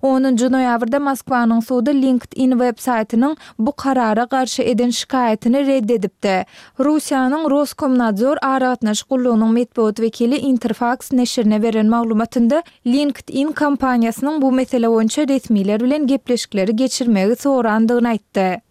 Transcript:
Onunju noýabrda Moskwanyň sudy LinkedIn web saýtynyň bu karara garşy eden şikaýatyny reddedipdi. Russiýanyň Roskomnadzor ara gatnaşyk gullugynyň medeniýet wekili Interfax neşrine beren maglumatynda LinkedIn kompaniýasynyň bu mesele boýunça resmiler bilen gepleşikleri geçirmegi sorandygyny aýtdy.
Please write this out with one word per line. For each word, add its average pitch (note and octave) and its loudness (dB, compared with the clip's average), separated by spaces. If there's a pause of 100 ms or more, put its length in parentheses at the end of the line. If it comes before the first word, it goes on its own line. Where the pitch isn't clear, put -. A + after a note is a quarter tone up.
Onunju C4 2
noýabrda B3 0
Moskwanyň A#3+ 0
sudy B3 0
LinkedIn B3+ 0
web B3 0
saýtynyň A#3+ 0 (240)
bu A3+ 0
karara A#3+ 0
garşy C4 -2
eden B3 0
şikaýatyny A#3+ 0
reddedipdi. G#3 0 (340)
Russiýanyň C#4+ 0
Roskomnadzor C4 0
ara C4+ 0
gatnaşyk G#3+ -4
gullugynyň A#3+ 2
medeniýet A3+ 0
wekili A#3 0
Interfax B3+ -2
neşrine A3+ 0
beren A3 2
maglumatynda A#3 0 (220)
LinkedIn C#4 -2
kompaniýasynyň C4+ 0
bu C4 2
mesele B3 0
boýunça A3+ 0
resmiler G#3+ 0
bilen C4+ 0
gepleşikleri A#3 -2
geçirmegi A#3 0
sorandygyny A#3 2
aýtdy. G3 -2